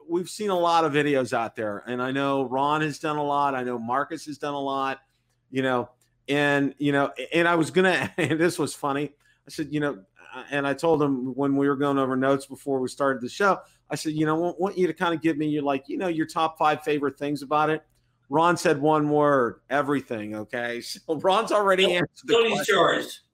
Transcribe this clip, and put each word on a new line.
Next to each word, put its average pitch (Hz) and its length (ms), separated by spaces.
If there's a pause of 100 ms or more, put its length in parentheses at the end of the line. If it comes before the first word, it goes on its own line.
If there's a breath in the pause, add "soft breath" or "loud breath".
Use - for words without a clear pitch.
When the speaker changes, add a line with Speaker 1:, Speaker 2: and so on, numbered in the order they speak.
Speaker 1:
we've 170 220
seen 208 200
a 185 80
lot 170 280
of 147 80
videos 139 400
out 113 220
there, 104 320
and 123 140
I 131 100
know 139 360
Ron 143 340
has 151 180
done 151 180
a 151 60
lot. 143 320
I 127 80
know 123 160
Marcus 139 460
has 147 120
done 147 160
a 143 60
lot, 135 400 (520)
you 131 100
know, 127 280 (400)
and, 143 480
you 143 140
know, 143 200 (220)
and 170 140
I 175 80
was 151 160
gonna, 175 420
<laughs> - 40
and 156 220
this 165 200
was 143 140
funny. 143 380 (360)
I - 20
said, 147 220
you 147 80
know, 143 200 (520)
and 143 160
I 139 60
told 156 280
him 131 340
when 139 200
we 139 120
were 143 80
going 139 220
over 131 180
notes 135 300
before 135 340
we 127 100
started 135 320
the 120 80
show, 196 300 (300 soft breath)
I 151 60
said, 151 180
you 156 120
know, 156 100
I 160 40
want, 175 200
want 196 180
you 180 100
to 160 60
kinda 170 240
give 151 200
me 151 100
your, 151 160
like, 139 240
you - 100
know, 202 100
your 160 200
top 160 300
five 151 260
favorite 143 340
things 143 240
about 151 280
it. 156 140 (460)
Ron 165 280
said 156 240
one 151 280
word, 143 600
everything, 127 680
okay? 120 460
<laughs> - 0
So - 340
Ron's 190 380
already 196 300
Speaker 2:
Don't, 185 120
Speaker 1:
answered - 320
the - 60
Speaker 2:
don't 226 180
Speaker 1:
question. 196 240
Speaker 2:
charged. - 440 (140)